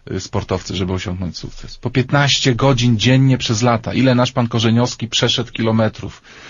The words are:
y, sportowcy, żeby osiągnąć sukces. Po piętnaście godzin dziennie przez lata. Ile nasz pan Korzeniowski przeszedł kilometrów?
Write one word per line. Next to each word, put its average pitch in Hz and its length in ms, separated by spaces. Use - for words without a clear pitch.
y, 95 100
sportowcy, - 560
żeby 92 160
osiągnąć 92 460
sukces. - 400
Po 123 120
piętnaście 135 640
godzin 123 440
dziennie 131 400
przez 110 240
lata. 117 320
Ile 123 200
nasz 123 180
pan 120 160
Korzeniowski 117 600
przeszedł 120 440
kilometrów? 110 720